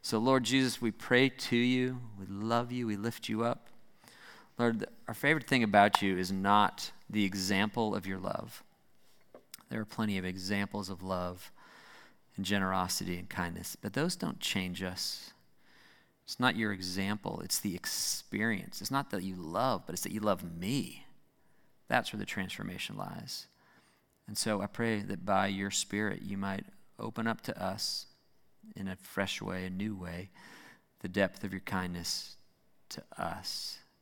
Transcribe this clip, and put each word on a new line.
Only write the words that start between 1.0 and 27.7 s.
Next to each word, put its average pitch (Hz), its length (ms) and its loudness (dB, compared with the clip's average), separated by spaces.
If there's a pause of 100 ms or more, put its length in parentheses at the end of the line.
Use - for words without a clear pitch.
to - 280 0
you. 127 420 2 (200)
We 95 80 -8
love 113 440 0
you. 123 160 -2
We 107 80 0
lift 110 320 -4
you 110 160 0
up. 120 260 -2 (880)
Lord, 117 220 4
th-, - 120 -6 (160)
our 113 60 -4
favorite 151 340 4
thing 127 160 6
about 104 380 10
you 95 160 4
is 92 140 0
not 101 600 4 (180)
the 104 160 4
example 101 720 2
of 95 100 -4
your 95 140 -4
love. - 440 -6 (1040)
There 113 120 -4
are 107 40 -4
plenty 104 320 0
of 92 80 -2
examples 98 640 -2
of 92 120 -8
love 92 500 -4 (880)
and 95 80 -4
generosity 95 720 2
and 92 120 -8
kindness, 87 520 -4
but 104 120 -6
those 165 220 0
don't - 240 -4
change 92 440 -2
us. - 480 -6 (960)
It's - 140 -10
not 127 160 4
your 107 180 2
example. 95 680 -4
It's - 160 -2
the 87 160 -2
experience. - 1040 -2
It's 98 100 -6
not 139 200 -2
that 92 120 -4
you 95 120 -4
love, 92 500 0
but 80 80 -6
it's 87 100 -4
that - 80 -4
you 104 80 -4
love 101 240 2
me. 92 600 -4 (840)
That's 120 240 2
where 107 80 -8
the 98 60 -4
transformation 95 720 -6
lies. - 480 -8 (840)
And 104 80 -8
so 107 260 2
I 101 40 -2
pray 113 360 0
that 101 220 -6
by 95 240 4
your 98 220 0
Spirit, 101 540 -2
you 98 120 -4
might 98 300 -2 (320)
open 113 300 -4
up 113 140 -2
to - 220 -6
us - 440 -4 (680)